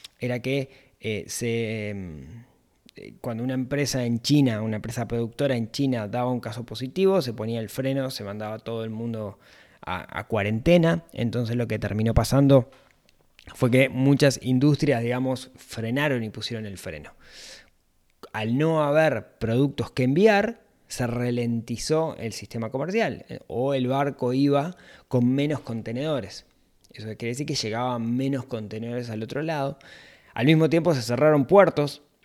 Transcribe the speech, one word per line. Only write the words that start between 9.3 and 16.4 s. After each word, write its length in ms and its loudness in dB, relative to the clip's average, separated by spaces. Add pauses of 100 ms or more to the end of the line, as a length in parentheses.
a, 380 -8
a 80 -8
cuarentena. 840 2
Entonces 420 -2
lo 120 -2
que 120 -4
terminó 340 0
pasando 580 6 (840)
fue 160 0
que 180 6
muchas 520 4
industrias, 600 2
digamos, 540 -4
frenaron 680 -2
y 60 -6
pusieron 360 -8